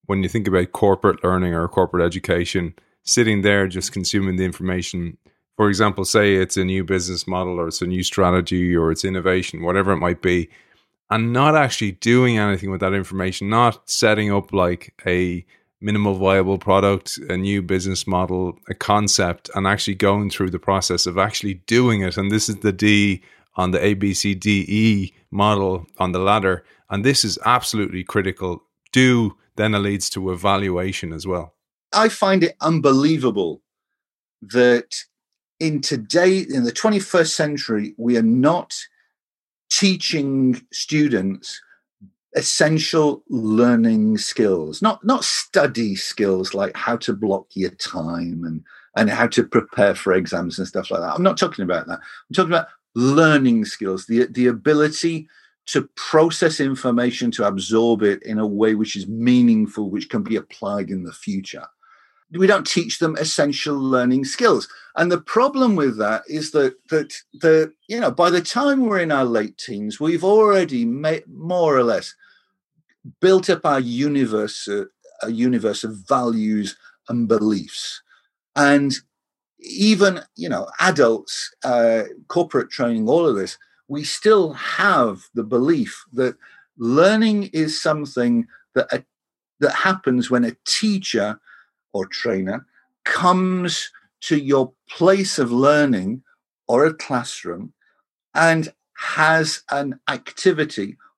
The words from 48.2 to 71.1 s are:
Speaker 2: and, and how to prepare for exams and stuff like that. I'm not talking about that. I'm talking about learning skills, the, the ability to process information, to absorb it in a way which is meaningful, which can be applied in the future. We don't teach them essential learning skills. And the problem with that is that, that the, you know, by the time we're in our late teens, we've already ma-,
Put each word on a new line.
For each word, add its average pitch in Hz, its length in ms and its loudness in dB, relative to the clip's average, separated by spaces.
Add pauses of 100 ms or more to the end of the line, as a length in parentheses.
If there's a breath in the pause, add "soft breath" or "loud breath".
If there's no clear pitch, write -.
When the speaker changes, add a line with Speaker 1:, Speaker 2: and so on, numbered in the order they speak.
Speaker 2:
and, 80 180 -8 (320 soft breath)
and 104 160 2
how 117 160 0
to 117 160 0
prepare 101 540 0
for - 160 -2
exams 85 440 -2
and 92 120 -8
stuff - 240 -8
like 85 80 -4
that. 85 120 -6
I'm 175 120 -2
not 190 120 2
talking 170 280 -4
about 85 240 -4
that. 82 100 -10
I'm - 360 -20
talking 175 180 0
about 160 160 0 (260 loud breath)
learning 131 720 4
skills, 95 420 -6
the, 117 200 2
the 123 200 -2
ability 156 840 0 (380 soft breath)
to - 300 -2
process 160 640 2
information, 123 720 -2
to 104 160 0
absorb 107 560 2
it 101 180 2
in 107 160 -6
a 110 80 -2
way 107 300 2
which 107 180 -4
is 95 140 -8
meaningful, 113 800 2
which 95 180 -8
can 104 140 -4
be 104 140 -4
applied 101 520 -8
in 95 140 -8
the 87 100 -14
future. - 540 -10 (640 soft breath)
We 180 140 2
don't 190 180 2
teach - 360 -4
them 156 160 0
essential 147 600 -2
learning 131 480 2
skills. 175 440 2 (260 loud breath)
And 175 160 0
the 170 100 0
problem 254 540 2
with 135 240 0
that 107 300 -2
is 151 240 -8
that, 135 240 2 (120)
that 160 240 -2 (220)
the, 160 380 4 (160)
you 220 100 -6
know, 170 140 0
by 170 180 4
the 180 100 2
time 262 460 0
we're 202 140 0
in 165 100 -2
our 139 140 2
late 113 340 -2
teens, 107 400 -10
we've 160 240 -2
already 190 600 4
ma-, 147 420 -4